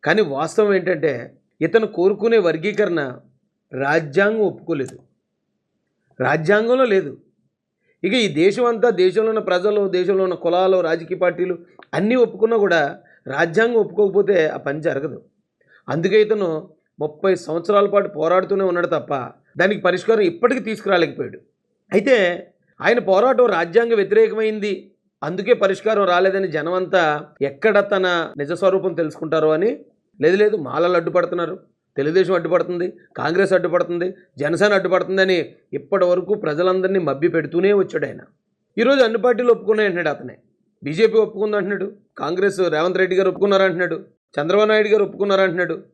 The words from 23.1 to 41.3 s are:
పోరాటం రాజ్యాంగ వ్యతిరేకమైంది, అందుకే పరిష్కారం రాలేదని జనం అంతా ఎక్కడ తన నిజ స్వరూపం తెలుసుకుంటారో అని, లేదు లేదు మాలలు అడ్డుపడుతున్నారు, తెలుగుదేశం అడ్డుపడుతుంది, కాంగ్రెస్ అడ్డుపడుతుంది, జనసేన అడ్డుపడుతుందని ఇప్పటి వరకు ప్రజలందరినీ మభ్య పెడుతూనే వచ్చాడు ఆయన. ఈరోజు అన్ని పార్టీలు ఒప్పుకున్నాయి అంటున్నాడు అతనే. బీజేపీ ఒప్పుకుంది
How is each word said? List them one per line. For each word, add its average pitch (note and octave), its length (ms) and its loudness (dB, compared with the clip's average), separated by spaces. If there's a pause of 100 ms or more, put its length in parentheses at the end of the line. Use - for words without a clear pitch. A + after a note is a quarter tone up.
పోరాటం A#3+ 360 4 (100)
రాజ్యాంగ G3 440 0
వ్యతిరేకమైంది, G#3+ 720 2 (500)
అందుకే F3+ 300 -2 (120)
పరిష్కారం G3+ 480 0
రాలేదని F#3+ 420 0
జనం D#3 240 -4
అంతా F#3 240 0 (460)
ఎక్కడ G3+ 300 0 (140)
తన F#3+ 140 0 (340)
నిజ C#3+ 200 -4
స్వరూపం F#3 400 0
తెలుసుకుంటారో D#3 560 -2
అని, G3 140 0 (500)
లేదు F3 220 4
లేదు G#3 140 2 (120)
మాలలు E3+ 320 0
అడ్డుపడుతున్నారు, E3+ 540 -2 (420)
తెలుగుదేశం E3 420 0
అడ్డుపడుతుంది, E3+ 480 -2 (320)
కాంగ్రెస్ F#3 380 0
అడ్డుపడుతుంది, F3 520 0 (340)
జనసేన E3+ 360 2
అడ్డుపడుతుందని F#3 600 0 (400)
ఇప్పటి F3+ 320 0
వరకు F3+ 220 0 (120)
ప్రజలందరినీ F#3 640 0
మభ్య C#3+ 260 0
పెడుతూనే E3 360 0 (100)
వచ్చాడు E3+ 280 -4
ఆయన. - 140 -14 (540)
ఈరోజు C4 300 4
అన్ని A3+ 200 -2
పార్టీలు B3 280 2
ఒప్పుకున్నాయి G#3+ 340 0
అంటున్నాడు E3+ 260 -2
అతనే. B2+ 220 -16 (460)
బీజేపీ F3+ 420 0
ఒప్పుకుంది G#3 340 -4